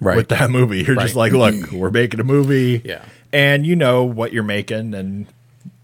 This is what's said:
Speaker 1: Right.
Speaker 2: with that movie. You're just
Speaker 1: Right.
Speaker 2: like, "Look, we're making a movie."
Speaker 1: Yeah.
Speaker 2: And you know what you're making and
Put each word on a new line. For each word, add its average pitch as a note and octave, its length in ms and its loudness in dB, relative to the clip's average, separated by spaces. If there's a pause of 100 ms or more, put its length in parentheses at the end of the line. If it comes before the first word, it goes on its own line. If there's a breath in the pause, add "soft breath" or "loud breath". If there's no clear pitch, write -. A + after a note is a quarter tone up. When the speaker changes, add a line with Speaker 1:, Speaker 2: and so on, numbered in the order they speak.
Speaker 1:
Right. F#2 160 2
Speaker 2:
with A2+ 120 0
that B2+ 220 0
movie. A#2+ 360 2
You're C3 100 2
just A2 200 -2
Speaker 1:
Right. A2+ 160 2
Speaker 2:
like, - 0 -
"Look, G#2+ 400 2
we're F#2 180 -4
making A2+ 300 0
a A#2 40 -2
movie." C3 600 2
Speaker 1:
Yeah. F2+ 160 -12 (320 loud breath)
Speaker 2:
And C#3+ 340 2
you F3 80 2
know B2+ 300 2
what A#2 280 -4
you're A2+ 100 -2
making G#2 520 -4
and G2 320 -8 (580)